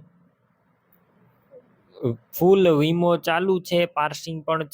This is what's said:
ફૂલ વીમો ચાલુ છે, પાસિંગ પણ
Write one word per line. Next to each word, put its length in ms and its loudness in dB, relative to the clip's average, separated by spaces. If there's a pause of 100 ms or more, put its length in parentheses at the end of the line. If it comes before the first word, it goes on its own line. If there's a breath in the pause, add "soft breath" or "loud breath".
(2500)
ફૂલ 260 4 (160)
વીમો 320 0 (160)
ચાલુ 280 0 (140)
છે, 180 0
પાસિંગ 580 -6
પણ 280 -4